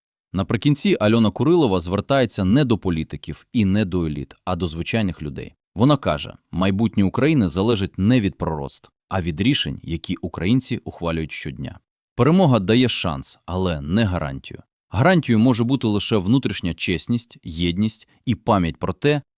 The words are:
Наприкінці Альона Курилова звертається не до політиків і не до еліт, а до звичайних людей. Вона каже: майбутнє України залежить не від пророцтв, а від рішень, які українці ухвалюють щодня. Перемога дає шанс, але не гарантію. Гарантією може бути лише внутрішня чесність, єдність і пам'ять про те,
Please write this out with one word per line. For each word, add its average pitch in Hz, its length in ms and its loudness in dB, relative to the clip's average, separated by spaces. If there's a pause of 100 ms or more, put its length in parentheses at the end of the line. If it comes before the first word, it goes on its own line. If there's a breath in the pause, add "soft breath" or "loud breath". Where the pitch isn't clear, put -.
(340)
Наприкінці 117 680 0
Альона 110 320 4
Курилова 135 480 2
звертається 101 640 0
не 120 220 4
до 113 120 2
політиків 78 760 -6
і 110 120 2
не 101 200 2
до 87 200 -2
еліт, 71 300 -6 (100)
а 92 100 -2
до 87 120 -2
звичайних 85 540 -4
людей. 73 340 -10 (200)
Вона 135 220 4
каже: 76 360 -4 (180)
майбутнє 98 520 0
України 127 440 2
залежить 95 500 -2
не 113 220 4
від 98 180 -2
пророцтв, 78 520 -6 (200)
а 95 120 -2
від 82 200 -4
рішень, 120 420 0
які 82 320 -6
українці 104 640 -2
ухвалюють 82 540 -6
щодня. - 480 -10 (360)
Перемога 143 440 4
дає 113 300 2
шанс, - 560 -6
але 90 360 -2
не 90 220 0
гарантію. 78 600 -6 (260)
Гарантією 131 500 4
може 120 240 4
бути 123 240 0
лише 104 300 0
внутрішня 101 560 0
чесність, - 720 -4
єдність 87 640 -2 (180)
і 117 100 0
пам'ять 90 420 0
про - 160 -6
те, 147 280 0 (160)